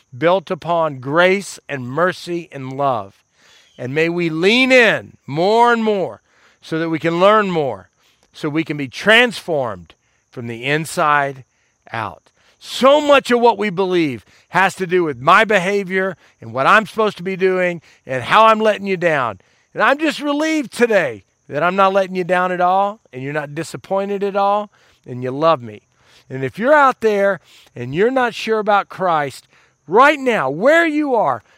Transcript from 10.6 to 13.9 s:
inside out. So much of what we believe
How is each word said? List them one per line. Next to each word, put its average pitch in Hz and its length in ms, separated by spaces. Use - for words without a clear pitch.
inside 147 800
out. 107 380
So 277 420
much 285 280
of 240 100
what 226 180
we 208 120
believe 170 560